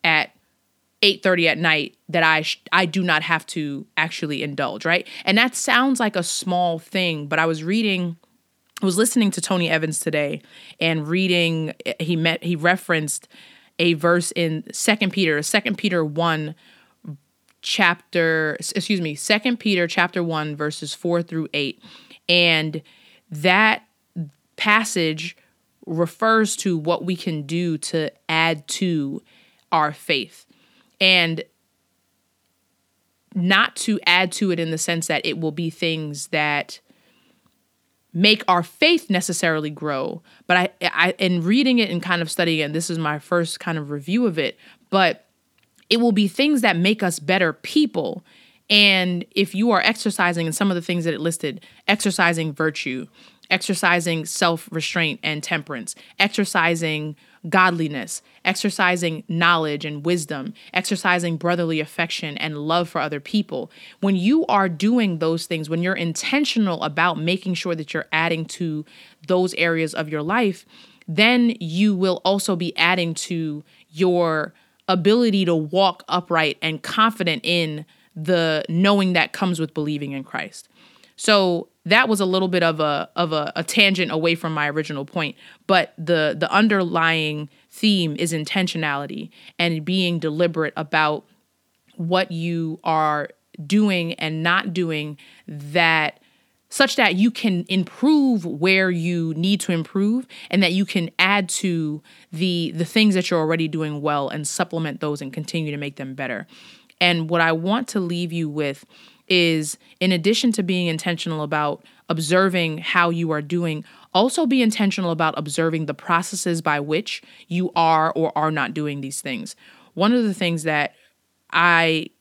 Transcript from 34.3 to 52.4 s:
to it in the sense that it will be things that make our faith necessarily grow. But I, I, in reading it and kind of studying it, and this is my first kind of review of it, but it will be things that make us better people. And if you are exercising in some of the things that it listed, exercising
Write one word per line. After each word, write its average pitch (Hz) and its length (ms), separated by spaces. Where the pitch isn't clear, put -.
to 190 200
it 170 80
in 165 100
the 160 80
sense 170 300
that 156 180
it 160 140
will 160 100
be 165 200
things 156 580
that 147 500
make 208 340
our 175 160
faith 311 480
necessarily 160 600
grow. 147 520
But 180 100
I, 180 120
I, 180 360
in 180 240
reading 247 380
it 196 100
and 175 100
kind 175 220
of 160 80
studying 165 300
it, 151 40
and 147 100
this 165 160
is 165 80
my 151 200
first 170 400
kind 175 180
of 143 140
review 170 360
of 165 120
it, 139 180
but 190 380
it 233 80
will 233 140
be 202 160
things 277 320
that 202 160
make 202 260
us 180 160
better 175 340
people. 185 720
And 190 640
if 190 220
you 220 180
are 185 100
exercising 175 640
in 160 60
some 196 180
of 180 60
the 175 40
things 175 240
that 165 80
it 143 80
listed, 156 400
exercising 170 680